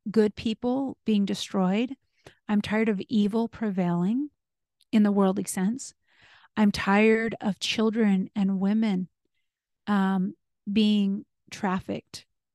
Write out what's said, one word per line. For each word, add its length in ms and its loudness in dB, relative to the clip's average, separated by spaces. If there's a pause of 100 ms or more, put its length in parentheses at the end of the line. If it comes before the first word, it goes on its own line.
(100)
good 240 2
people 680 -4
being 200 2
destroyed. 720 -2 (540)
I'm 120 0
tired 280 -2
of 200 -2
evil 400 0
prevailing 800 -2 (600)
in 120 4
the 100 4
worldly 320 2
sense. 500 -4 (640)
I'm 160 4
tired 680 2
of 200 -4
children 760 0
and 240 0
women, 500 0 (760)
um, 480 0 (360)
being 540 2 (260)
trafficked 760 -6 (280)